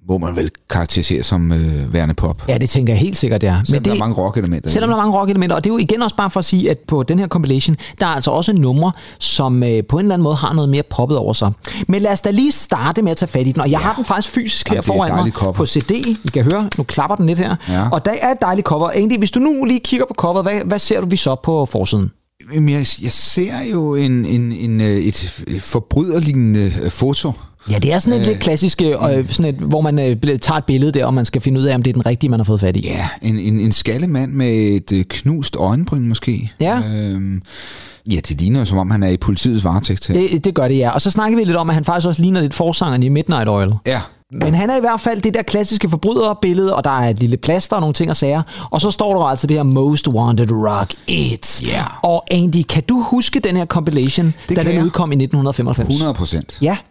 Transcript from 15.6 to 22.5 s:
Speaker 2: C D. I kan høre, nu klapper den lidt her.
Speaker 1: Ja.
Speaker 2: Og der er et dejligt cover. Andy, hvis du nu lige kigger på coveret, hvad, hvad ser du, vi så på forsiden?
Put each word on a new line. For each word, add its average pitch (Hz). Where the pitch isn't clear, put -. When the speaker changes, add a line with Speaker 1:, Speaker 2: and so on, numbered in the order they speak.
Speaker 2:
C 127
D. -
I 160
kan 131
høre, 196
nu 143
klapper 156
den 185
lidt 165
her. 185
Speaker 1:
Ja. 90
Speaker 2:
Og 156
der 208
er 247
et 247
dejligt 185
cover. 160
Andy, 214
hvis 196
du 247
nu 277
lige 247
kigger 254
på 220
coveret, 180
hvad, 202
hvad 202
ser 202
du, 185
vi 185
så 139
på 151
forsiden? 98